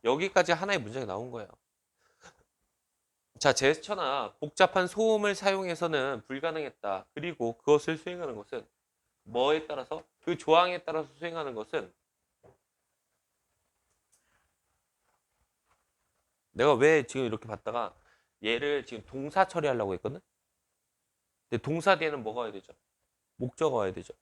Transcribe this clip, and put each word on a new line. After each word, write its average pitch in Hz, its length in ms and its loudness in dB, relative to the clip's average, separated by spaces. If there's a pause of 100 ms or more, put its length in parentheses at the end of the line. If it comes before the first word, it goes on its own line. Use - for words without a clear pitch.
여기까지 170 480 4
하나의 180 280 0
문장이 117 260 -6
나온 107 260 -6
거예요. 110 180 -12 (1900)
자, 139 140 6
제스처나 139 880 0
복잡한 180 480 2
소음을 208 480 0
사용해서는 165 920 -2
불가능했다. 135 840 -6
그리고 143 440 -6
그것을 151 400 2
수행하는 170 380 -10
것은 107 320 -12 (560)
뭐에 139 440 0
따라서? 147 360 -8 (200)
그 170 140 -2
조항에 175 460 4
따라서 156 240 -4 (120)
수행하는 165 340 -6
것은 110 400 -6 (4000)
내가 139 220 4
왜 143 320 6
지금 131 220 -4
이렇게 110 200 -6
봤다가 110 460 -6 (500)
얘를 131 420 -2
지금 113 200 -12
동사 151 420 0
처리하려고 120 460 -2
했거든? 110 260 -6 (1300)
근데 117 120 -2
동사 165 360 2
뒤에는 147 260 -4
뭐가 113 180 -6
와야 110 100 -6
되죠? 98 220 -18 (640)
목적어가 127 420 0
와야 95 160 0
되죠. 92 280 -12